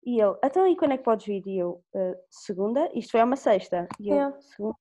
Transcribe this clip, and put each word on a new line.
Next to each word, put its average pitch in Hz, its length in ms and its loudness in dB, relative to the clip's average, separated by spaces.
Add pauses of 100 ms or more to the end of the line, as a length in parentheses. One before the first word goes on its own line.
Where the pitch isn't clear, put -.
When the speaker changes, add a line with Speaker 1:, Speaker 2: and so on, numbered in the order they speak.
Speaker 1:
E 240 160 0
ele, 196 220 2
"Então, 370 240 2
e 349 80 4
quando 294 180 2
é 262 40 -4
que 262 60 -12
podes 220 220 0
vir?" 196 220 -6
E 190 100 -4
eu, 175 260 -4 (100)
"Eh, 185 220 -2 (140)
segunda?" 220 640 -2
Isto 226 180 -8
foi 226 120 4
uma 247 120 0
sexta. 190 520 0 (120)
E 202 100 -6
eu, 285 60 2
Speaker 2:
Yeah. 277 240 0
Speaker 1:
"Segunda?" - 400 -10